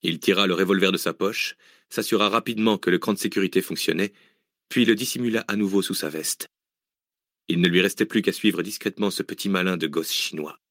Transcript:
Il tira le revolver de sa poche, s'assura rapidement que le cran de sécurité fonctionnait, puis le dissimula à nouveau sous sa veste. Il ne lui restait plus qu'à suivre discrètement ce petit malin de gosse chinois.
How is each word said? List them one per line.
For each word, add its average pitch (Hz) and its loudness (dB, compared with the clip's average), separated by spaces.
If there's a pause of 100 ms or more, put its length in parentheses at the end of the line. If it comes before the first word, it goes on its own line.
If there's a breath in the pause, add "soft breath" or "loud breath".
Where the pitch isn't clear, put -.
Il 82 -4
tira 98 2
le 90 2
revolver 92 2
de 92 0
sa 85 -4
poche, - -4 (340 soft breath)
s'assura 104 0
rapidement 110 0
que - -2
le 90 4
cran 110 0
de 98 -2
sécurité 95 0
fonctionnait, 85 -2 (560 soft breath)
puis 123 2
le 113 4
dissimula 117 -4
à 101 -4
nouveau 101 0
sous 95 -4
sa 82 -4
veste. - -8 (1000)
Il 85 0
ne 90 4
lui 87 8
restait 101 2
plus 107 0
qu'à 95 2
suivre 95 2
discrètement 101 -4
ce - -6
petit - -8
malin 92 0
de 80 -2
gosse 80 -4
chinois. 78 -6 (100)